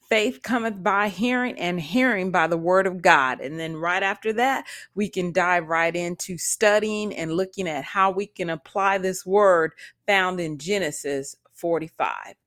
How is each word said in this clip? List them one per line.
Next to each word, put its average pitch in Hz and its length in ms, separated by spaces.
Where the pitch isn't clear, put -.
faith 226 420
cometh 226 400
by 202 260
hearing, 247 500
and 175 200
hearing 190 540
by 170 140
the 165 100
word 180 300
of 180 160
God. 135 400
And 151 180
then 160 160
right 175 260
after 202 300
that, 247 340
we 202 160
can 180 220
dive 175 360
right 165 260
into 175 440
studying 214 760
and 160 200
looking 190 340
at 147 160
how 196 260
we 196 160
can 180 220
apply 196 480
this 185 300
word 185 460
found 185 340
in 156 160
Genesis 147 800
forty-five. 156 840